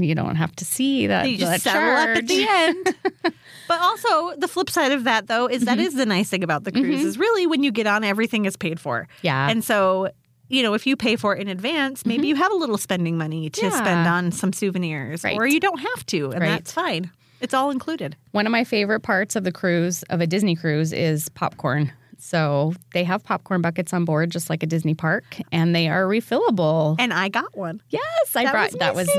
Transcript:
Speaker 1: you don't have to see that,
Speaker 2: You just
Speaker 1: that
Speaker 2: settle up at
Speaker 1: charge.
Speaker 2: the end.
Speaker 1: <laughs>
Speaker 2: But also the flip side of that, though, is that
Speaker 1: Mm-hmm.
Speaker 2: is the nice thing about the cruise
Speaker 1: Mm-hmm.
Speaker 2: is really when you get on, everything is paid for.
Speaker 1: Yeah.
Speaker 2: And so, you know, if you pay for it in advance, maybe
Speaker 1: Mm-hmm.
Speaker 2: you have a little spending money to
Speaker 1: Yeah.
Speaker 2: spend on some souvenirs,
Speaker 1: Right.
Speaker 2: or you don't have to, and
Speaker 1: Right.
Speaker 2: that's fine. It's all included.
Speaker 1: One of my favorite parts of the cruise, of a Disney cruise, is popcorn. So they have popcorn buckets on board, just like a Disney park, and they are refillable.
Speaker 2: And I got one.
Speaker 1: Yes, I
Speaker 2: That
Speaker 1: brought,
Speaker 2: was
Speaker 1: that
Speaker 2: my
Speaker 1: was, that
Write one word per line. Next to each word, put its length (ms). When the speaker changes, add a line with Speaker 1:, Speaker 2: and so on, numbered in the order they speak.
Speaker 1:
you 80
don't 220
have 200
to 80
see 440
that, 200
Speaker 2:
You 100
just 120
Speaker 1:
that 220
Speaker 2:
settle 180
up 200
at 40
Speaker 1:
charge. 140
Speaker 2:
the 200
end. 460
Speaker 1:
<laughs> 0
Speaker 2:
But 140
also 540
the 120
flip 200
side 220
of 140
that, 240
though, 180
is 200
that 120
Speaker 1:
Mm-hmm. 80
Speaker 2:
is 80
the 100
nice 240
thing 140
about 220
the 80
cruise 260
Speaker 1:
Mm-hmm. 80
Speaker 2:
is 120
really 280
when 160
you 80
get 160
on, 160
everything 420
is 120
paid 240
for. 260
Speaker 1:
Yeah. 260
Speaker 2:
And 140
so, 480
you 160
know, 100
if 140
you 80
pay 180
for 220
it 40
in 60
advance, 580
maybe 180
Speaker 1:
Mm-hmm. 80
Speaker 2:
you 40
have 160
a 60
little 220
spending 380
money 320
to 180
Speaker 1:
Yeah. 40
Speaker 2:
spend 380
on 240
some 200
souvenirs, 720
Speaker 1:
Right. 140
Speaker 2:
or 100
you 140
don't 180
have 280
to, 260
and 80
Speaker 1:
Right. 80
Speaker 2:
that's 240
fine. 400
It's 140
all 160
included. 460
Speaker 1:
One 120
of 60
my 140
favorite 380
parts 340
of 80
the 80
cruise, 520
of 160
a 60
Disney 300
cruise, 360
is 360
popcorn. 640
So 560
they 120
have 180
popcorn 400
buckets 300
on 120
board, 280
just 180
like 140
a 20
Disney 300
park, 400
and 240
they 100
are 200
refillable. 920
Speaker 2:
And 140
I 160
got 280
one. 240
Speaker 1:
Yes, 120
I 80
Speaker 2:
That 100
Speaker 1:
brought, 200
Speaker 2:
was 80
Speaker 1:
that 140
Speaker 2:
my 80
Speaker 1:
was, 40
that 120